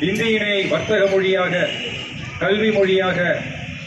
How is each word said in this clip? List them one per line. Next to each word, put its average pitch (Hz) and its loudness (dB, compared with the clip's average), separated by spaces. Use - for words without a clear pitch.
இந்தியினை 208 0
வர்த்தக 196 2
மொழியாக, 185 2
கல்வி 208 2
மொழியாக, 190 2